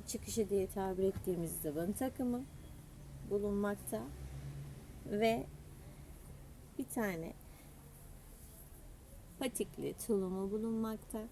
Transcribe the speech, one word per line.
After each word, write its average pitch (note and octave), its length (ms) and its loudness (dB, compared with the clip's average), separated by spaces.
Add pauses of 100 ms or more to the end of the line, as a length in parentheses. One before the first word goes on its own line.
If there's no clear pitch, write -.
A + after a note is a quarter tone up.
çıkışı A3 440 2
diye F#3+ 180 6
tabir F#3+ 360 4
ettiğimiz F3+ 480 4 (100)
zıbın D#3+ 300 2
takımı B3+ 520 2 (840)
bulunmakta G3+ 720 2 (1040)
ve A3+ 400 6 (1300)
bir C4+ 100 -2
tane F#3 440 0 (2000)
patikli G#3 560 0 (120)
tulumu F#3+ 440 4
bulunmakta. A3 680 0 (140)